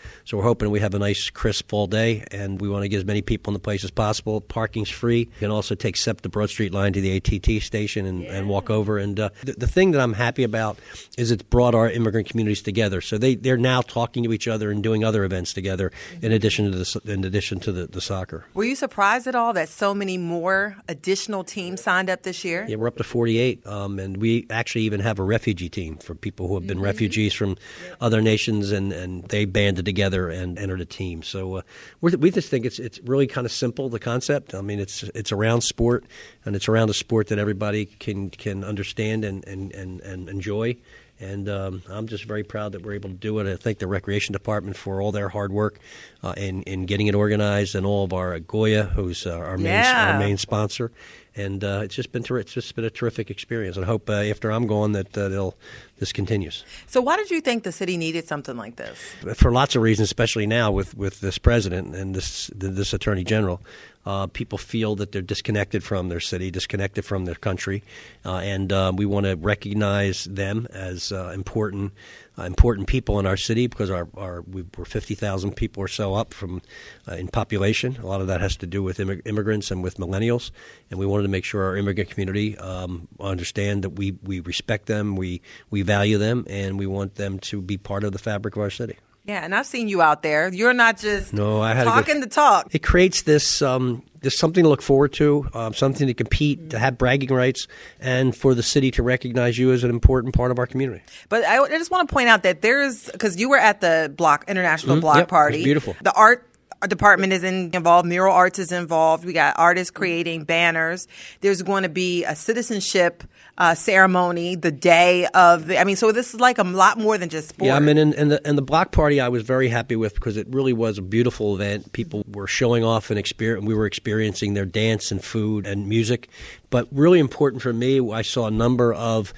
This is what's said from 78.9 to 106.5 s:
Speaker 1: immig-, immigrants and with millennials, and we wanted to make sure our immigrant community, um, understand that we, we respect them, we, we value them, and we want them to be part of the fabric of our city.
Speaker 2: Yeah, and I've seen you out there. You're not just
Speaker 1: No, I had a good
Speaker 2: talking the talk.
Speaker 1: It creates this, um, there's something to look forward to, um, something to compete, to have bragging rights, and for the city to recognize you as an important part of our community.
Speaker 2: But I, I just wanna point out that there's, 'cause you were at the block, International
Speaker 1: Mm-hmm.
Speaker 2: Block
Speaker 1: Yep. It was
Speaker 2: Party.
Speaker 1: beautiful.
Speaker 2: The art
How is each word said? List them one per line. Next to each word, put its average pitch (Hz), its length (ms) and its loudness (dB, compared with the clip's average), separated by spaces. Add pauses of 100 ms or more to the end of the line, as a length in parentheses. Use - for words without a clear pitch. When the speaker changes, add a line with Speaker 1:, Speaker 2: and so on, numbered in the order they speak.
Speaker 1:
immig-, 95 280 -6
immigrants 107 440 -2
and 92 120 -4
with 90 140 -6
millennials, 104 540 -2 (380)
and 95 80 -10
we 98 80 -2
wanted 101 180 2
to 98 60 0
make 95 140 -2
sure 98 220 -2
our 95 100 -2
immigrant 101 340 -2
community, 104 500 -4
um, 90 500 -10 (100)
understand 98 640 -4
that 95 60 -4
we, 98 220 -4 (120)
we 95 160 -6
respect 90 460 -6
them, 104 320 -2
we, 90 240 -6 (280)
we 101 120 -2
value 101 360 2
them, 113 320 0
and 98 300 -6
we 98 80 -4
want 98 280 -6
them 95 240 -6
to 104 220 -8
be 98 160 -6
part 101 280 -4
of 98 80 -4
the 98 60 -8
fabric 101 360 -6
of 107 60 -4
our 101 80 -2
city. 113 260 -10 (300)
Speaker 2:
Yeah, 196 180 -8
and 175 100 -6
I've 247 120 0
seen 233 240 -6
you 185 120 2
out 151 220 4
there. 160 300 0
You're 220 180 2
not 233 260 4
just 208 360 -4
Speaker 1:
No, 107 280 0
I 113 120 2
had 127 120 4
a 233 40 4
good 226 60 4
Speaker 2:
talking 294 260 2
the 240 60 -6
talk. 226 460 4
Speaker 1:
It - 80 0
creates 180 420 4
this, - 380 4
um, 127 400 0 (200)
there's - 180 -2
something 170 240 4
to 160 60 8
look 139 120 4
forward 139 340 4
to, 147 380 4
um, 113 200 -6
something 135 340 2
to 123 60 2
compete, 147 560 0
to 110 100 -4
have 127 180 0
bragging 131 380 2
rights, 127 320 0 (320)
and 131 340 0
for 131 220 4
the 117 80 2
city 131 280 2
to 123 120 2
recognize 123 540 0
you 127 160 6
as 123 100 2
an 123 60 2
important 120 440 2
part 123 180 2
of 123 80 -2
our 123 60 0
community. 131 380 -4 (240)
Speaker 2:
But 226 160 0
I, 214 180 4
I 277 60 4 (100)
just 330 140 -6
wanna 359 160 2
point 247 220 4
out 208 140 8
that 180 180 2
there's, 262 480 0 (100)
'cause 202 180 0
you 233 120 2
were 277 80 8
at 214 240 4
the 160 340 4
block, 156 320 4
International 165 480 2
Speaker 1:
Mm-hmm. 165 60 4
Speaker 2:
Block 156 160 6
Speaker 1:
Yep. 180 60 8
It - 20 -8
was - 40 -8
Speaker 2:
Party. 151 360 4
Speaker 1:
beautiful. 139 360 2
Speaker 2:
The - 120 4
art 233 340 8 (400)